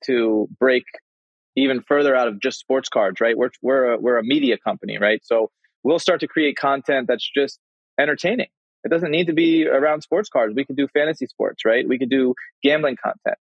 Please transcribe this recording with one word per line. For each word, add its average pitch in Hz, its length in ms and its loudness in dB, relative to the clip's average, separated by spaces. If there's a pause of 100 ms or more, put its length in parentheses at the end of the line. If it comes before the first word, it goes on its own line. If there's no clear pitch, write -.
to 113 420 0 (100)
break 127 240 2 (720)
even 131 320 0
further 143 300 2
out 123 100 2
of 104 140 -6
just 127 180 -4
sports 131 300 -2
cards, 98 320 0
right? 117 180 2
We're, 123 120 0 (120)
we're 127 300 2
a, 117 60 0
we're 120 200 0
a 113 60 -2
media 131 340 2
company, 104 400 -6
right? 104 240 2
So 113 280 0 (340)
we'll 156 160 2
start 170 200 0
to 160 60 -4
create 147 300 -2
content 139 500 0
that's 120 260 -2
just 139 280 -2 (400)
entertaining. 175 480 -2 (340)
It - 80 -8
doesn't 165 200 0
need 165 180 0
to 165 40 -2
be 165 340 2
around 151 360 2
sports 202 260 -2
cards. 110 260 0
We 135 100 -4
could 135 120 -8
do 139 120 -2
fantasy 151 380 -2
sports, - 380 -6
right? 117 240 2
We 127 100 0
could 123 120 -4
do 131 240 2 (280)
gambling 143 400 2
content. - 420 -4